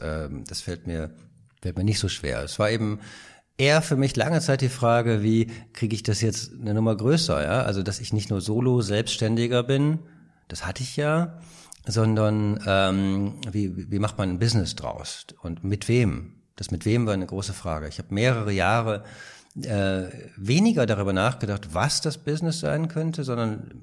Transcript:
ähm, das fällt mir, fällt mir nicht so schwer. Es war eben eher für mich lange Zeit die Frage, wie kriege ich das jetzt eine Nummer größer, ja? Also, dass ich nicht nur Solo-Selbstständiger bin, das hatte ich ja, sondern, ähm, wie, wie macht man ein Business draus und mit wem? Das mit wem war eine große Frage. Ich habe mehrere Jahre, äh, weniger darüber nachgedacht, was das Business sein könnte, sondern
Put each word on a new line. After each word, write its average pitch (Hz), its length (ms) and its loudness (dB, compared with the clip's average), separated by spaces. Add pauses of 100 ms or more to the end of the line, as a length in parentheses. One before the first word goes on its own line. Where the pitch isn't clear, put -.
ähm, 78 440 -6
das - 120 -10
fällt 87 280 -8
mir, 80 240 -4 (500)
fällt 87 160 -4
mir 92 80 0
nicht 107 140 2
so 98 100 0
schwer. 65 340 -4
Es - 160 -10
war 104 100 4
eben 107 300 0 (580)
eher 147 240 6
für 156 140 0
mich 131 220 2
lange 123 240 2
Zeit 135 180 2
die 127 100 2
Frage, 117 540 2
wie 110 240 4 (240)
kriege 113 240 -2
ich - 80 -8
das 104 160 0
jetzt 110 400 -2
eine 107 140 -2
Nummer 110 240 2
größer, 127 440 2
ja? 95 200 2
Also, 98 220 0
dass 98 160 -4
ich - 120 -6
nicht 107 200 0
nur 98 100 0
Solo-Selbstständiger 117 1200 2
bin, 143 360 2 (500)
das - 160 -10
hatte 92 180 -6
ich - 140 -8
ja, 160 420 0 (460)
sondern, 107 800 2
ähm, 98 720 2 (100)
wie, 95 420 -4
wie 101 80 0
macht 104 180 -2
man 98 120 -2
ein 87 100 -4
Business 113 360 2
draus - 520 -10 (140)
und 85 220 -8
mit 101 240 -4
wem? 113 540 0 (140)
Das - 160 -8
mit 82 140 -4
wem 117 200 2
war 107 80 0
eine 92 140 -2
große 98 260 -6
Frage. 78 340 -6
Ich - 120 -10
habe - 140 -8
mehrere 110 380 2
Jahre, 104 520 2 (600)
äh, 98 420 0 (320)
weniger 143 480 4
darüber 101 260 0
nachgedacht, 101 640 0
was 107 280 2
das 151 160 -2
Business 160 440 -2
sein 151 260 0
könnte, 160 360 -2
sondern 117 600 -2